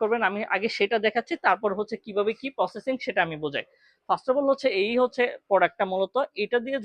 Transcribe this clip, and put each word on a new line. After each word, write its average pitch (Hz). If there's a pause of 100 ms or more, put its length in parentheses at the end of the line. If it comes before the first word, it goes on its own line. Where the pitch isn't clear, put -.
করবেন 226
আমি 202
আগে 196
সেটা 214
দেখাচ্ছি, 220 (120)
তারপর 220
হচ্ছে 214
কিভাবে 208
কি 262
প্রসেসিং 214 (100)
সেটা 220
আমি 165
বোঝাই। 139 (420)
First 180
of 254
all 277
হচ্ছে 269
এই 208
হচ্ছে 247 (260)
প্রোডাক্টটা 185
মূলত, 190 (300)
এটা 240
দিয়ে 269